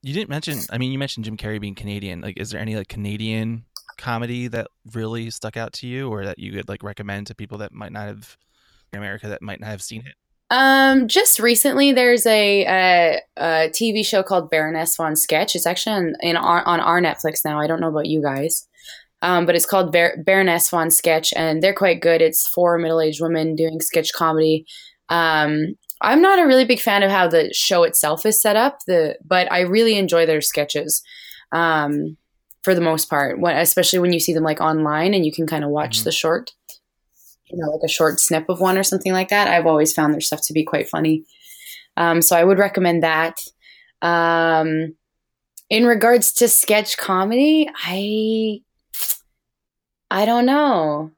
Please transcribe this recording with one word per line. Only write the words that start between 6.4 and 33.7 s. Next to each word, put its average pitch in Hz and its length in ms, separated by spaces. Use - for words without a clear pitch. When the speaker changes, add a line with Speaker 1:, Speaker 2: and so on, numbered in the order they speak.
Speaker 1:
could, 98 160
like, 101 160
recommend 101 420
to - 80
people 104 240
that 104 140
might 104 180
not 104 160
have, 104 300
in 101 80
America, 101 260
that 104 160
might 101 160
not 107 120
have 101 120
seen 113 240
it? - 80
Speaker 2:
Um, 269 580
just 392 320
recently, 247 500
there's 247 360
a, 208 380
a, 180 560
a 160 340
T 226 180
V 214 140
show 202 180
called 180 260
Baroness 160 460
Von 156 220
Sketch. 160 400
It's 170 100
actually 185 300
on, 175 240
in 170 160
our, 170 280
on 170 140
our 170 220
Netflix 156 440
now. 151 140
I 151 80
don't 160 140
know 165 80
about 156 180
you 156 160
guys. 143 460
Um, 175 260
but 170 100
it's 165 100
called 185 240
Bar-, 170 340
Baroness 185 460
Von 165 220
Sketch, 160 420
and 160 260
they're 190 140
quite 175 260
good. 165 220
It's 160 240
four 175 320
middle-aged 160 420
women 160 360
doing 160 240
sketch 160 320
comedy. 160 520
Um, 156 680
I'm 277 200
not 381 180
a 339 80
really 262 200
big 233 140
fan 202 220
of 196 80
how 185 180
the 160 260
show 175 300
itself 160 420
is 214 160
set 208 140
up, 262 300
the, 165 380
but 185 260
I 180 100
really 214 360
enjoy 170 300
their 156 160
sketches. 147 600
Um, 156 680
for 190 100
the 175 60
most 160 280
part, 143 300
when, 165 180
especially 175 440